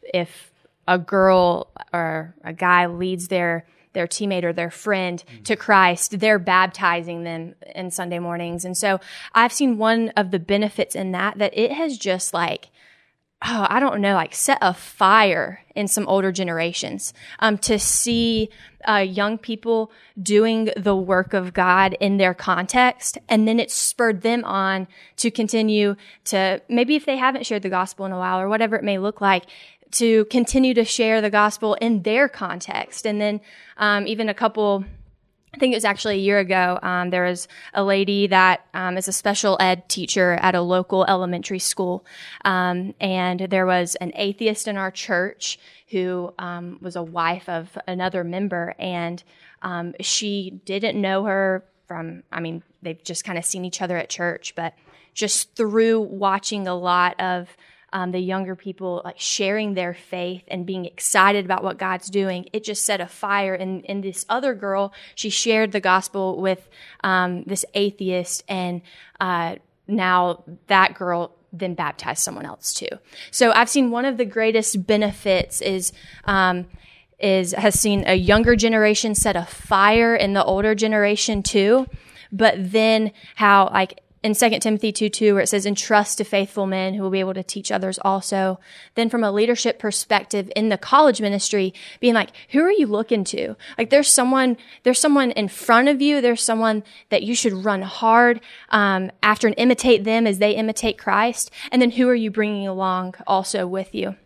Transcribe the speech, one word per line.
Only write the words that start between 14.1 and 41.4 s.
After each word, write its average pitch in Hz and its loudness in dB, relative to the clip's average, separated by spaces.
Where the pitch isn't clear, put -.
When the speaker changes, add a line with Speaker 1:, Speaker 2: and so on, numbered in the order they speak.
Speaker 1:
like, 165 0
set - 2
a 180 2
fire 190 2
in 202 -2
some 202 -2
older 190 2
generations, 175 -6
um, 214 2
to 220 0
see, 226 0
uh, 214 4
young 202 -2
people 220 -4
doing 214 4
the 196 2
work 185 0
of 180 -2
God 190 4
in 196 2
their 185 4
context. 196 0
And 220 4
then 226 2
it - -4
spurred 220 -2
them 233 0
on 190 -2
to 233 0
continue 214 2
to, 190 0
maybe 240 2
if 294 -4
they 269 0
haven't 262 0
shared 208 -4
the 190 -4
gospel 190 -4
in 190 -6
a 185 -6
while 185 -2
or 190 -4
whatever 220 0
it - -4
may 202 -2
look 208 -4
like, 190 2
to 220 4
continue 254 2
to 226 2
share 220 0
the 208 -2
gospel 208 2
in 226 0
their 247 2
context. - -10
And 208 -2
then, 208 -2
um, 208 0
even 220 -2
a 202 -4
couple, 208 0
I - -20
think 262 2
it 220 0
was 220 -2
actually 202 -2
a 196 0
year 202 2
ago, 180 0
um, 180 -4
there 180 0
was 180 -4
a 202 0
lady 196 2
that, 185 4
um, 185 -4
is 190 -6
a 190 -6
special 202 0
ed 185 0
teacher 180 0
at 185 2
a 175 2
local 185 0
elementary 185 -2